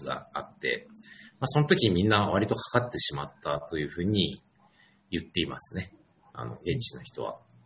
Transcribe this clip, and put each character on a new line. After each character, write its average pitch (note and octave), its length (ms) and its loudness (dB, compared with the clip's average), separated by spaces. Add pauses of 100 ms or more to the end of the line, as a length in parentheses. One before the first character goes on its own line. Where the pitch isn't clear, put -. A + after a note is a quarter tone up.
ク C2+ 40 -14
が C2 280 -8
あ D2 80 -6
っ - 180 -16
て、 B1 300 -4 (500)
ま C3+ 60 -2
あ、 - 20 0
そ D3 140 4
の D3 40 4
時 A#2 240 6
み F2+ 140 4
ん A2 60 4
な G#2 180 6
割 G2 180 2
と A#2+ 100 0
か - 260 0
か A#2+ 60 -6
っ - 40 -10
て - 80 -4
し - 160 2
ま C#2+ 80 -4
っ - 180 -12
た D2 200 -2
と - 160 -8
い D2+ 80 -2
う C#2+ 40 -8
ふ E2+ 100 -10
う F2 40 -2
に G2 400 0 (680)
言 E2 120 -2
っ - 20 -12
て - 160 -4
い D#2 60 0
ま - 120 -10
す - 200 -10
ね。 - 160 -10 (400)
あ A#2+ 120 -10
の、 A#2 180 -10
現 C3 140 -2
地 - 160 -4
の - 100 -16
人 - 200 -12
は。 G1+ 160 -8 (260)